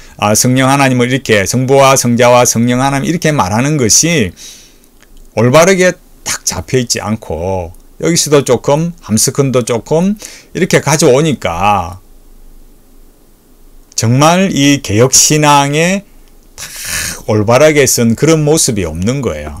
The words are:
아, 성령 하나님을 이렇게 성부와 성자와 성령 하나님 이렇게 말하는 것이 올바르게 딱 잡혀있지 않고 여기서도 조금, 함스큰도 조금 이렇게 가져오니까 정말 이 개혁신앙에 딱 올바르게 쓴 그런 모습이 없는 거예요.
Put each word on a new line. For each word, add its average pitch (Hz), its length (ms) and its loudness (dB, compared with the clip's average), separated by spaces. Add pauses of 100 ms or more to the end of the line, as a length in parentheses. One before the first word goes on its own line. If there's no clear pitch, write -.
(180)
아, - 180 0
성령 131 340 2
하나님을 131 420 0
이렇게 110 340 0
성부와 135 520 2
성자와 123 480 4
성령 123 360 0
하나님 139 280 -2
이렇게 160 220 -2
말하는 127 460 -2
것이 131 540 0 (1040)
올바르게 175 580 4 (300)
딱 - 220 -10
잡혀있지 117 560 -4
않고 92 720 -6 (280)
여기서도 151 440 0
조금, 143 560 -2
함스큰도 127 640 -2
조금 160 520 -2 (360)
이렇게 170 260 0
가져오니까 107 1200 0 (2000)
정말 156 580 2
이 139 280 0
개혁신앙에 147 1200 0 (500)
딱 - 720 -12
올바르게 127 560 4
쓴 117 300 0
그런 156 280 2
모습이 147 420 0
없는 92 360 -4
거예요. 76 400 -8